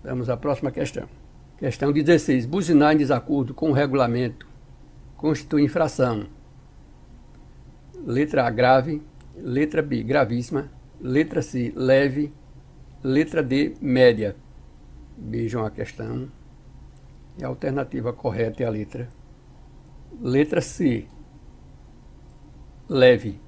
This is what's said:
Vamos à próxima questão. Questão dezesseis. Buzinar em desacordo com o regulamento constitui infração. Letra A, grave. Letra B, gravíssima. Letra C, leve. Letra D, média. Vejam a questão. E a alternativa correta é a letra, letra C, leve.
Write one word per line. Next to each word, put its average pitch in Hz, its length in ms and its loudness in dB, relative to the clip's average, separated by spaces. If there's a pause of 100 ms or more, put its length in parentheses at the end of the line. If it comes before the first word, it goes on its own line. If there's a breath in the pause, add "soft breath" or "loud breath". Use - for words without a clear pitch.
Vamos 127 280 -6
à 120 60 0
próxima 139 340 -4
questão. - 380 -6 (500)
Questão 139 320 -2
dezesseis. 143 560 4
Buzinar 151 460 4
em 156 60 4
desacordo 131 540 0
com 156 180 -2
o - 20 2
regulamento 127 720 0 (720)
constitui 151 480 0
infração. 131 600 0 (1800)
Letra 143 420 0
A, 120 40 0
grave. 131 520 2 (340)
Letra 151 460 -2
B, 127 220 -4
gravíssima. 123 680 -2 (300)
Letra 151 420 0
C, 123 320 -4
leve. 135 580 2 (720)
Letra 151 400 0
D, 135 380 0
média. 123 560 4 (840)
Vejam 113 480 -4
a 107 60 -4
questão. 117 560 -8 (1120)
E 131 60 -10
a 131 40 -6
alternativa 131 640 -4
correta 113 500 -4
é 117 40 -2
a 113 40 -2
letra, 110 400 -8 (1120)
letra 147 400 0
C, 123 440 -2 (1800)
leve. 127 600 4